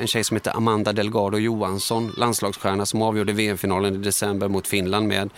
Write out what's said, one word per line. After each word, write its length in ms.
en 60
tjej 180
som 120
heter 200
Amanda 360
Delgado 460
Johansson 800
landslagsstjärna 680
som 160
avgjorde 300
V 160
M-finalen 460
i 40
december 500
mot 180
Finland 420
med. 300